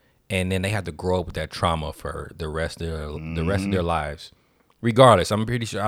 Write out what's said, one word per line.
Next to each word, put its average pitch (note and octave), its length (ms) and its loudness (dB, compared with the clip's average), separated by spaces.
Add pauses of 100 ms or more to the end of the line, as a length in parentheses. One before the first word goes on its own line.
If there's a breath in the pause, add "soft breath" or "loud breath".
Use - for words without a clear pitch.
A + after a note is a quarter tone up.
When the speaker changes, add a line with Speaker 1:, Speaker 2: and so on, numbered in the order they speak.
(300)
Speaker 1:
and F#2 220 0
then F#2 100 0
they G2 80 -2
have G2+ 160 -2
to E2 60 -8
grow F2+ 300 -2
up E2+ 60 -6
with - 80 -10
that - 160 -6
trauma D#2+ 420 0
for - 440 -10
the D#2+ 120 -6
rest D#2+ 320 -4
of E2 80 -4
their, D#2 180 -6
the D#2+ 380 -6
rest E2 200 0
of G2+ 60 -4
their F#2+ 80 2
Speaker 2:
Mm-hmm. E2+ 80 0
Speaker 1:
lives. D2+ 440 -4 (480)
Regardless, A2+ 520 6
I'm G#2+ 140 0
pretty A#2 200 -4
sure, G#2 220 -6